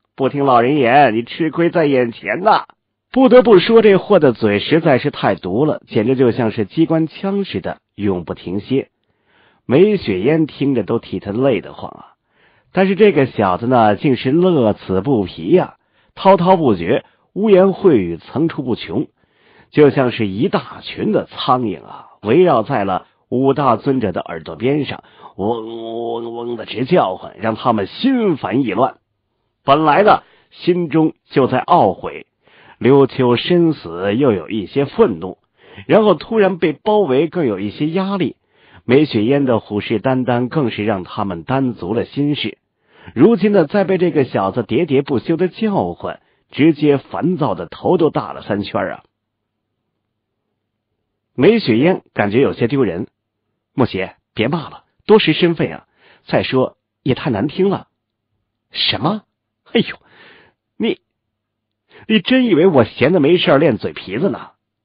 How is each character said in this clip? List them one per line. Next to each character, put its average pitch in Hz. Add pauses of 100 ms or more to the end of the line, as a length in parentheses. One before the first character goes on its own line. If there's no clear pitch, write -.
(160)
不 135
听 143
老 127
人 131
言， 127
你 117
吃 156
亏 170
在 165
眼 127
前 110
呐。” 196 (460)
不 262
得 247
不 214
说， 226
这 202
货 190
的 135
嘴 101
实 156
在 143
是 143
太 120
毒 95
了， -
简 107
直 131
就 123
像 110
是 107
机 160
关 160
枪 196
似 -
的， 87 (160)
永 95
不 90
停 92
歇。 131 (760)
梅 185
雪 95
烟 156
听 139
着 107
都 117
替 -
他 101
累 120
得 71
慌 -
啊。 - (580)
但 190
是 196
这 202
个 143
小 95
子 117
呢， 113
竟 131
是 131
乐 160
此 95
不 117
疲 85
呀， 165 (360)
滔 190
滔 185
不 139
绝， 87 (300)
污 214
言 190
秽 175
语 87
层 151
出 151
不 123
穷， - (640)
就 147
像 127
是 107
一 104
大 -
群 -
的 139
苍 127
蝇 82
啊， - (120)
围 131
绕 143
在 107
了 92 (200)
五 131
大 135
尊 131
者 104
的 95
耳 82
朵 82
边 131
上， - (320)
嗡 110
嗡 117
嗡 117
嗡 120
的 107
直 120
叫 123
唤， -
让 107
他 120
们 101
心 226
烦 107
意 113
乱。 110 (680)
本 147
来 156
呢， 202 (300)
心 175
中 160 (180)
就 131
在 127
懊 127
悔， 78 (520)
溜 135
秋 123
身 170
死 92
又 131
有 90
一 101
些 139
愤 120
怒， 90 (480)
然 196
后 208
突 220
然 190
被 165
包 214
围 151
更 165
有 101
一 101
些 151
压 190
力。 196 (480)
梅 139
雪 107
烟 139
的 117
虎 104
视 110
眈 131
眈 123
更 127
是 104
让 101
他 101
们 87
担 131
足 95
了 113
心 143
事， - (560)
如 196
今 202
呢， 190
再 196
被 185
这 180
个 151
小 101
子 113
喋 143
喋 139
不 131
休 165
的 185
叫 175
唤， - (280)
直 156
接 147
烦 131
躁 127
的 85
头 170
都 151
大 104
了 -
三 104
圈 98
啊。 90 (2250)
梅 202
雪 113
烟 165 (120)
感 104
觉 117
有 98
些 120
丢 135
人 92 (680)
，“莫 -
邪， 185 (180)
别 110
骂 147
了， - (240)
多 214
识 165
身 170
份 107
啊！ - (420)
再 113
说 - (240)
也 127
太 -
难 107
听 185
了。 185 (840)
”“什 -
么？ 202 (500)
哎 -
呦， - (800)
你， 226 (1080)
你 220
真 254
以 214
为 165
我 165
闲 -
得 185
没 160
事 165
儿 139
练 139
嘴 90
皮 90
子 180
呢？ - (340)